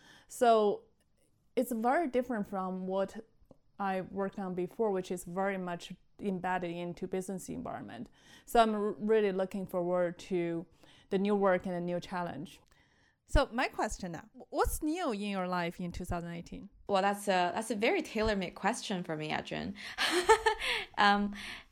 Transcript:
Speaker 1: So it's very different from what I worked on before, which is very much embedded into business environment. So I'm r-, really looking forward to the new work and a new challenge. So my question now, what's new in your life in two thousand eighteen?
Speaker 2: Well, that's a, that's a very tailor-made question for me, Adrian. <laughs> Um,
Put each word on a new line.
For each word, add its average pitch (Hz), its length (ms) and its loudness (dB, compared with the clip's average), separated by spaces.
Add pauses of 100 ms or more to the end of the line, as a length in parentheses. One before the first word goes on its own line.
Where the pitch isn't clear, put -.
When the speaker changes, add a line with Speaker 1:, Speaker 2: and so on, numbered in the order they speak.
(300)
Speaker 1:
So 220 520 6 (760)
it's 247 160 0
very 254 340 2
different 247 420 -2
from 185 380 -4
what 190 280 -2 (640)
I 190 300 -2
worked 196 300 -4
on 185 160 -4
before, 180 340 0
which 190 220 -2
is 180 140 -6
very 190 320 0
much 180 340 -6 (280)
embedded 185 520 -2
into 175 360 -6
business 185 420 -6
environment. 117 580 -8 (380)
So - 140 4
I'm 220 140 6
r-, 208 260 0
really 214 320 4
looking 190 360 -2
forward 175 520 0
to 170 460 -2 (460)
the 196 80 2
new 202 160 4
work 196 320 4
and 180 80 -2
a 175 60 -2
new 175 180 -2
challenge. 175 600 -8 (680)
So 285 240 2
my 247 160 0
question - 460 -4
now, - 100 -12 (260)
what's 440 320 0
new 320 300 -2
in 202 100 -4
your 196 260 -2
life 175 320 -2
in 175 120 -4
two 180 140 -8
thousand 170 280 -6
eighteen? 175 360 -12 (180)
Speaker 2:
Well, 196 140 4
that's 202 260 2
a, 180 260 4
that's 220 180 -2
a 233 40 0
very 269 260 2
tailor-made 208 540 -2
question 196 480 -2
for 165 120 -4
me, 156 180 -4
Adrian. 151 400 -4 (640)
<laughs> 440 600 -2
Um, 202 360 4 (380)